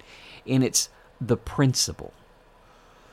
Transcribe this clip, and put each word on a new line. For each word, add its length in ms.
And 180
it's 240
the 160
principle. 760